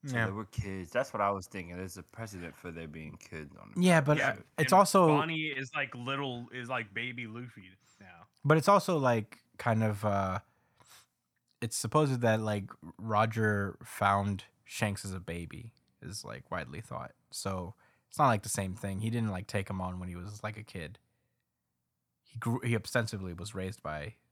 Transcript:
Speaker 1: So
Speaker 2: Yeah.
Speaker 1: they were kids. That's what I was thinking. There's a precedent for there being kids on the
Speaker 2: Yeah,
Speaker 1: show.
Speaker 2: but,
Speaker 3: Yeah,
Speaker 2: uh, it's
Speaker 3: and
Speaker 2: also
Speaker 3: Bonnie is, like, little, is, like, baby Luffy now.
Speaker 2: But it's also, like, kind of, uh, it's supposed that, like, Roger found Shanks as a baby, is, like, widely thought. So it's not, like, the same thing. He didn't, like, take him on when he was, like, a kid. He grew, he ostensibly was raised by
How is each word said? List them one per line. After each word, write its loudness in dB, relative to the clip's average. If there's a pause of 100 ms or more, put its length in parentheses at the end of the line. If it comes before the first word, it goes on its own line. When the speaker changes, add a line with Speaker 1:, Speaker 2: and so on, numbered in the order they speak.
Speaker 1:
So -4
Speaker 2:
Yeah. 4
Speaker 1:
they 0
were -6
kids. -6
That's 0
what 0
I 4
was -2
thinking. -10
There's -8
a -14
precedent -12
for -10
there -10
being -12
kids -14
on -20
the 0
Speaker 2:
Yeah, 8
Speaker 1:
show. 0
Speaker 2:
but, 4
Speaker 3:
Yeah, 2
Speaker 2:
uh, -4 (220)
it's 4
Speaker 3:
and 10
Speaker 2:
also 8
Speaker 3:
Bonnie 2
is, -6
like, -2
little, -4
is, -8
like, -4
baby -6
Luffy -14 (320)
now. -20 (160)
Speaker 2:
But 8
it's 4
also, 6
like, 2 (160)
kind 2
of, 0
uh, 0 (1200)
it's -4
supposed 2
that, 4
like, -2 (260)
Roger 2
found 2 (200)
Shanks -2
as -6
a -8
baby, -10 (280)
is, -12
like, -12
widely -8
thought. -12 (180)
So -6 (340)
it's -16
not, 6
like, 4
the -10
same -2
thing. -6
He -2
didn't, 0
like, -6
take -4
him -4
on -4
when -8
he -10
was, -12
like, -6
a -14
kid. -12 (1300)
He -14
grew, 0
he 0
ostensibly -2
was -10
raised -6
by -8 (160)